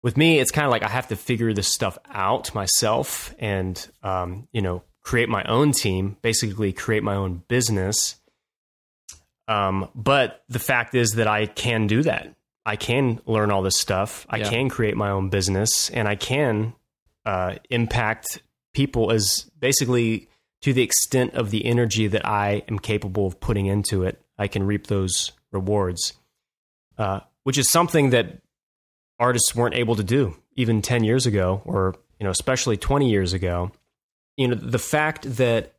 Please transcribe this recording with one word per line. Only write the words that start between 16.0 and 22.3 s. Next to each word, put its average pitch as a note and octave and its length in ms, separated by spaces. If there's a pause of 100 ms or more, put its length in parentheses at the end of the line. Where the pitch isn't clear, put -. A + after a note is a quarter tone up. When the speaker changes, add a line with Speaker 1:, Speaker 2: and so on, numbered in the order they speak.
Speaker 1:
I G#2 80
can, A#2 580 (520)
uh, F#2 300 (140)
impact A#2 720 (320)
people A#2+ 380
as G#2+ 380 (100)
basically A#2+ 680 (320)
to C#3 120
the B2 100
extent - 500
of A2 160
the G#2+ 160
energy A2 420
that G2+ 180
I G2+ 440